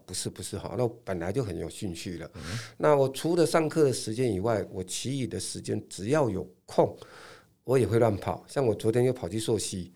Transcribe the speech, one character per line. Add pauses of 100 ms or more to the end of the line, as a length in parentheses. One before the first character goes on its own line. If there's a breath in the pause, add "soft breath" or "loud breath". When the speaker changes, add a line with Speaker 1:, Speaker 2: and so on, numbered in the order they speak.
Speaker 1:
不
是，
不
是
哈，
那
我
本
来
就
很
有
兴
趣
了。
Speaker 2:
嗯。 (360 loud breath)
Speaker 1:
那
我
除
了
上
课
的
时
间
以
外，
我
其
余
的
时
间
只
要
有 (200)
空， (720 loud breath)
我
也
会
乱
跑。
像
我
昨
天
又
跑
去
溯
溪，